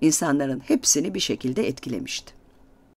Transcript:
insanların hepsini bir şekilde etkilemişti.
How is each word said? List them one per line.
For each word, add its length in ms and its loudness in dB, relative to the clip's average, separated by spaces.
insanların 640 2
hepsini 480 2
bir 60 -2
şekilde 480 -2
etkilemişti. 640 -8